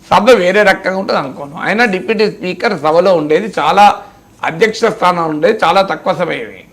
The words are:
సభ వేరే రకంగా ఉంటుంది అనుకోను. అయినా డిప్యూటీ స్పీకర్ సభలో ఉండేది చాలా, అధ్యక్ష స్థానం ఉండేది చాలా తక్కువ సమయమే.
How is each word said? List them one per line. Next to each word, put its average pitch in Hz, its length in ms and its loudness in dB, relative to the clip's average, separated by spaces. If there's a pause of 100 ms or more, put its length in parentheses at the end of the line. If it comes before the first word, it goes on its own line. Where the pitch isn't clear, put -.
(120)
సభ 202 180 4
వేరే 202 340 4
రకంగా 190 340 0
ఉంటుంది 196 220 -2
అనుకోను. 143 420 -10
అయినా 202 240 0
డిప్యూటీ 202 460 -2
స్పీకర్ 180 480 -6
సభలో 175 360 2
ఉండేది 160 440 0
చాలా, 180 420 4 (420)
అధ్యక్ష 190 420 -2
స్థానం 180 440 0
ఉండేది 156 340 0
చాలా 175 180 2
తక్కువ 180 320 -4
సమయమే. 139 580 -6